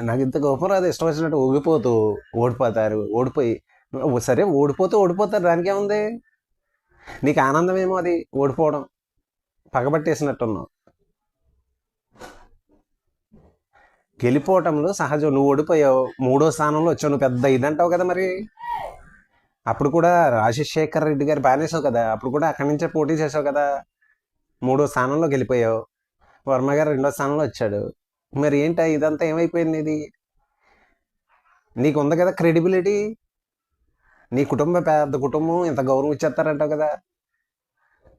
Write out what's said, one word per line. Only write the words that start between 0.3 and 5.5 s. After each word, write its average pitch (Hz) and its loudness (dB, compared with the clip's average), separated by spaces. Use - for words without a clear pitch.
కోపం 143 0
రాదు, 190 2
ఇష్టం 160 -2
వచ్చినట్టు 156 -2
ఊగిపోతూ 135 2
ఓడిపోతారు, 113 0
ఓడిపోయి, 127 0
ఓ, 131 -2
సరే 123 0
ఓడిపోతే 147 0
ఓడిపోతారు, 196 2